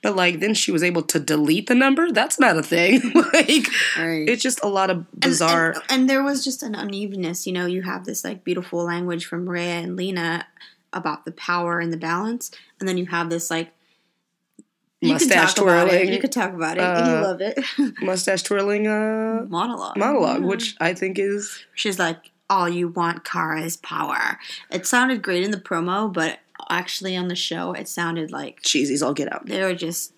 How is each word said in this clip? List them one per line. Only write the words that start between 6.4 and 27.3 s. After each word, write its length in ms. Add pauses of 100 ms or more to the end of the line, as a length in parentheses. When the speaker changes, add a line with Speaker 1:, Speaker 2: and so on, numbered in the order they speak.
Speaker 2:
just 200
an 100
unevenness. 720
You 80
know, 100
you 180
have 240
this, 180
like, 200
beautiful 400
language 400
from 240
Rhea 320
and 160
Lena 500 (460)
about 320
the 80
power 480
and 120
the 40
balance. 540 (300)
And 80
then 100
you 80
have 240
this, 200
like, 220 (1300)
you 80
can 200
Speaker 1:
Mustache 260
Speaker 2:
talk 100
about 220
it. 40
Speaker 1:
twirling, 220
Speaker 2:
You 80
could 120
talk 200
about 240
it. 60
You 40
Speaker 1:
uh, 360
Speaker 2:
love 180
it. 180 (200)
<laughs> 240
Speaker 1:
mustache 400
twirling, 440
uh, 640
Speaker 2:
Monologue. 480
Speaker 1:
monologue, 460
Speaker 2:
Yeah. 40
Speaker 1:
which 340
I 120
think 260
is 460 (100)
Speaker 2:
She's 240
like, 320 (200)
"All 180
you 200
want, 360
Kara, 380
is 160
power." 600 (320)
It 160
sounded 360
great 200
in 100
the 80
promo, 520
but 280 (280)
actually 480
on 120
the 80